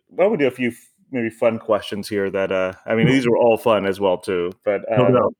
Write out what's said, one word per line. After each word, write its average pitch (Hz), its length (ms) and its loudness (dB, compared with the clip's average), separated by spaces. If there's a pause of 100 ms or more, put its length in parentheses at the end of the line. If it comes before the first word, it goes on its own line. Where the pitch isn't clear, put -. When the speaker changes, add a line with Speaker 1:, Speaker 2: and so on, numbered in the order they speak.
Speaker 1:
why 170 160 -2
don't 214 80 2
we 196 60 -2
do 143 80 2
a 123 60 2
few 123 160 -4
f-, - 220 -12 (200)
maybe 117 200 -4
fun 113 280 0
questions 101 500 -4
here 98 220 -2
that, 95 220 -2
uh, 92 220 -2 (120)
I 113 80 -2
mean, 113 140 2
these 131 180 2
were 110 120 2
all 113 180 4
fun 104 300 0
as 95 120 -2
well 95 200 0
too, 90 340 -4 (120)
but, 98 260 -2
Speaker 2:
No 120 160 2
Speaker 1:
um, 127 80 4
Speaker 2:
doubt. 107 260 0